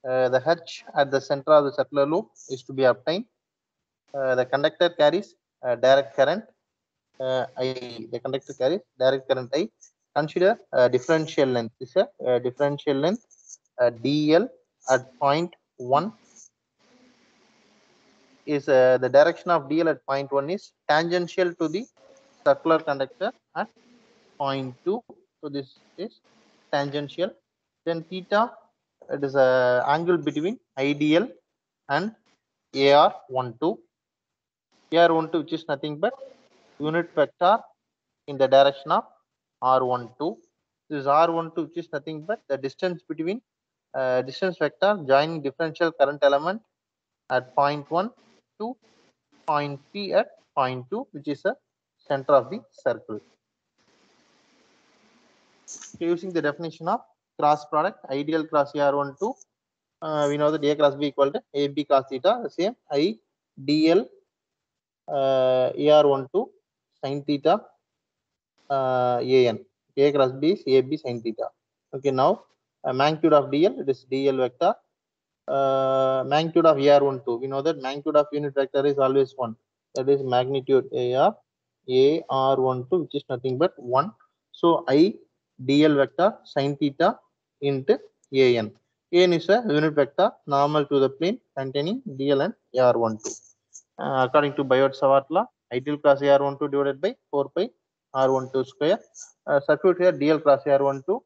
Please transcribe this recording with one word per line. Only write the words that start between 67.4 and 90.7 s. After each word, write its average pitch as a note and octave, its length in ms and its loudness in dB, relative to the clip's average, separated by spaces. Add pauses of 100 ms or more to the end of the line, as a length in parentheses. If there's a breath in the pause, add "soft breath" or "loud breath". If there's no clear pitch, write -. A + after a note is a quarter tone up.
uh, B2+ 500 0
A B2+ 280 4
N. G#2+ 100 -4 (380)
A C#3 160 4
cross C3 200 2
B D3 200 0
is G3+ 140 -4
A G3 160 4
B C3+ 140 -4
sin A#2+ 240 -8
theta. A2+ 280 -8 (460)
Okay, C3+ 160 -2
now, C#3 320 0 (420)
uh, C3+ 80 -4
magnitude D3+ 400 2
of C#3 180 2
D D3 160 2
L, C4 140 -2
it C#3+ 80 -6
is C3 220 -4
D C3+ 180 0
L C3 80 0
vector. B2+ 380 0 (760)
Uh, C3+ 800 0
magnitude D#3+ 400 2
of D3+ 120 6
A C#3+ 120 4
R C#3+ 140 6
one C3+ 200 -2
two, A#2+ 120 -4
we B2+ 100 -8
know C3+ 160 -6
that D3+ 200 -4
magnitude C#3+ 340 -4
of D3 160 4
unit D3 220 -6
vector C#3 320 -2
is C#3+ 120 0
always C3+ 380 0
one. A#2 200 -8 (380)
That C3 140 -4
is C#3 140 2
magnitude B2+ 720 0
A B2 220 -2
of E3 220 2 (520)
A C3+ 420 2
R C3+ 300 2
one B2+ 300 -2
two, F3+ 120 0
which - 120 -12
is C#3+ 140 -6
nothing B2+ 300 -6
but F3 200 0
one. C3 340 -2 (400)
So E3+ 360 2
I D#3+ 260 4 (500)
D C#3+ 200 4
L D3+ 100 4
vector E3 400 2 (100)
sin C#3+ 320 -4
theta D#3+ 420 0 (440)
into C#3+ 360 0 (360)
A B2+ 240 4
N. G#2+ 140 -6 (400)
A F3 100 6
N F3+ 100 4
is E3 160 -2
a A3+ 180 2
unit D#3 280 0
vector F3 380 0 (140)
normal D3 400 0